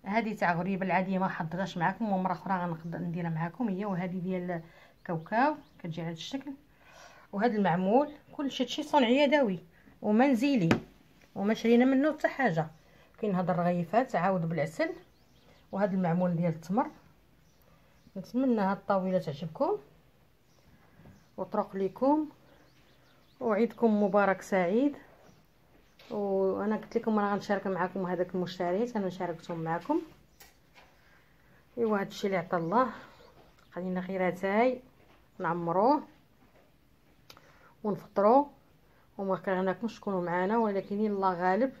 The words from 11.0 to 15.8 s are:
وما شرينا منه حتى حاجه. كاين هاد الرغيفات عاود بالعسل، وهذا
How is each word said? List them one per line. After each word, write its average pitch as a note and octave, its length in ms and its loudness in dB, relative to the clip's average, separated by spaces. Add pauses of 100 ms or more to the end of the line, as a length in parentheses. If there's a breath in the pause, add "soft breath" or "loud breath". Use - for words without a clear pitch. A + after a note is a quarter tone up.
وما G3+ 180 0
شرينا A#3 320 6
منه C4+ 280 4
حتى - 140 -2
حاجه. E3 400 0 (540 soft breath)
كاين G3+ 140 0
هاد F3+ 140 0
الرغيفات F3 680 0
عاود F3 340 0
بالعسل، E3 400 -2 (840 soft breath)
وهذا F#3+ 220 0